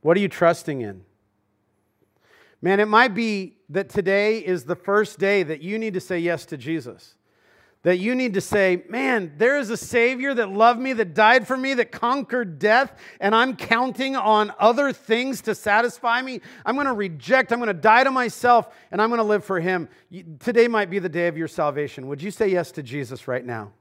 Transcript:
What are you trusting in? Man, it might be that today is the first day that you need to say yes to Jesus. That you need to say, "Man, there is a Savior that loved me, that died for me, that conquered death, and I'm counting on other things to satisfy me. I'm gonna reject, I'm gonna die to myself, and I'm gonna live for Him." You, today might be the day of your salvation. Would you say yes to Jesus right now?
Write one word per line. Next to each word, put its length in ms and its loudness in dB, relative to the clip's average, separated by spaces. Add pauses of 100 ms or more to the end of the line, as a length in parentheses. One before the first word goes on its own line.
What 160 2
are 40 2
you 80 0
trusting 520 0
in? 240 -10 (1600)
Man, 180 2
it 80 2
might 260 4
be 420 -4 (120)
that 200 -4
today 500 0
is 260 -4
the 120 -6
first 420 -2
day 240 2
that 180 -6
you 180 -8
need 160 -6
to 60 -4
say 180 -6
yes 280 -4
to 100 -12
Jesus. 580 -10 (680)
That 160 2
you 180 -2
need 180 -2
to 60 0
say, 480 0
"Man, 480 -2
there 220 2
is 120 -4
a 60 -4
Savior 580 0
that 160 -2
loved 300 4
me, 140 -4
that 200 -4
died 320 6
for 100 -2
me, 180 -4
that 180 -2
conquered 680 -4
death, 340 4 (280)
and 120 2
I'm 220 2
counting 600 -2
on 420 2
other 340 4
things 500 -4
to 120 -4
satisfy 680 0
me. 180 -10 (240)
I'm 100 -2
gonna 200 -2
reject, 580 0
I'm 80 -2
gonna 140 -2
die 280 6
to 80 2
myself, 640 2 (160)
and 100 -4
I'm 100 2
gonna 120 0
live 220 0
for 160 -2
Him." 280 -2 (200)
You, 160 -18 (160)
today 260 2
might 240 -2
be 80 -4
the 100 -6
day 200 -2
of 80 -4
your 100 -6
salvation. 640 -4
Would 140 -8
you 100 -8
say 160 0
yes 240 -2
to 100 -12
Jesus 460 -10
right 160 -6
now? 360 -10